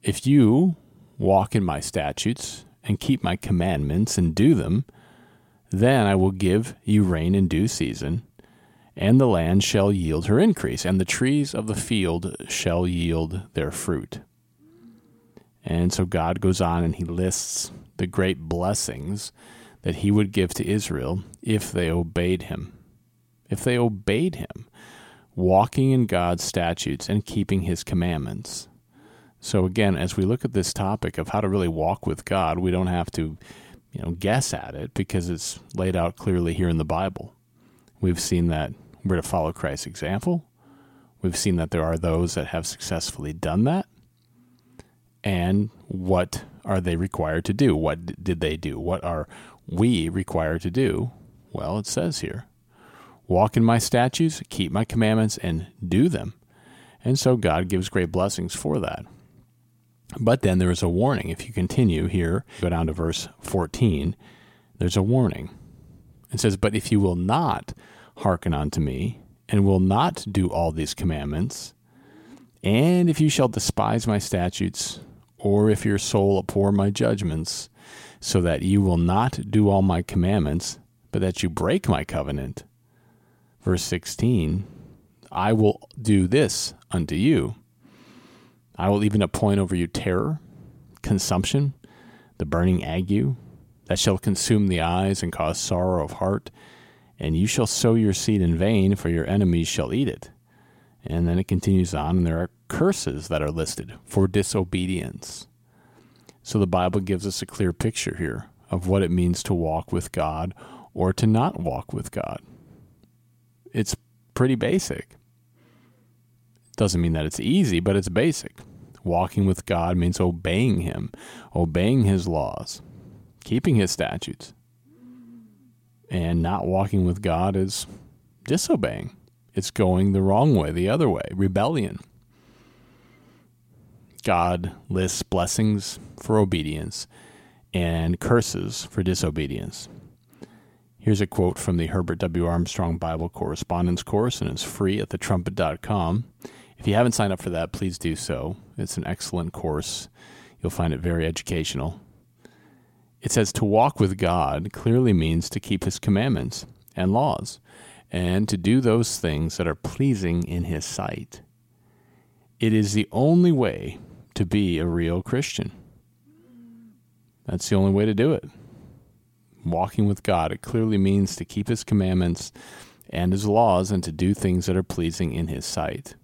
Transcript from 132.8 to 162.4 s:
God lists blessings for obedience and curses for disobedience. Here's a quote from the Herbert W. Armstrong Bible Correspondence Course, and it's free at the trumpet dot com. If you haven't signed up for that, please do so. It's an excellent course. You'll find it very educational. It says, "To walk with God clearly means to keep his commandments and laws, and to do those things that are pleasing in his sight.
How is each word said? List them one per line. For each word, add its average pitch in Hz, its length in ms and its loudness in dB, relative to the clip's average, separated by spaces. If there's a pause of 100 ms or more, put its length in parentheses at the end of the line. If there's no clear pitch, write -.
God 87 500 0 (180)
lists 92 320 -2
blessings 98 760 -2 (240)
for 110 160 2
obedience 78 680 -2 (640)
and 85 480 0
curses 104 640 -2
for - 180 -6
disobedience. 76 840 -4 (1120)
Here's 104 240 2
a 98 40 0
quote 90 320 0
from 90 200 0
the 82 80 0
Herbert 87 320 -2
W. 87 260 0
Armstrong 85 540 0
Bible 82 320 -4
Correspondence 87 720 -4
Course, 117 400 -2
and - 80 -4
it's - 120 -8
free 101 380 -2
at 104 80 -4
the - 80 -6
trumpet 92 380 -2
dot 82 260 -2
com. 98 440 -2 (520)
If - 100 -8
you 104 60 2
haven't 120 200 4
signed 101 200 0
up 90 80 -6
for 92 100 -6
that, 82 220 -4
please 92 240 -6
do 82 180 -2
so. 85 420 -6 (200)
It's - 220 -6
an - 80 -6
excellent 87 480 -6
course. - 560 -6 (500)
You'll - 80 -4
find 82 240 -2
it 69 80 -4
very 85 240 0
educational. 80 760 -4 (1200)
It - 100 -4
says, 107 220 2
"To - 100 0
walk 110 340 4
with 95 200 2
God 85 540 0
clearly 117 420 2
means 82 340 2
to - 120 -8
keep - 240 -4
his - 140 -4
commandments 107 680 0 (280)
and 92 180 0
laws, 127 480 -2 (500)
and 90 380 0
to 104 80 -2
do 101 240 2
those 117 380 0
things 80 380 -2
that 87 100 -2
are 78 80 -2
pleasing 95 680 -2
in 87 220 -4
his 80 200 -6
sight. - 580 -10 (1160)